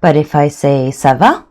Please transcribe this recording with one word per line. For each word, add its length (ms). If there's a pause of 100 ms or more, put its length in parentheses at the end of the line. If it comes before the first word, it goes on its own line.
But 140
if 200
I 140
say, 420
Ça 220
va? 380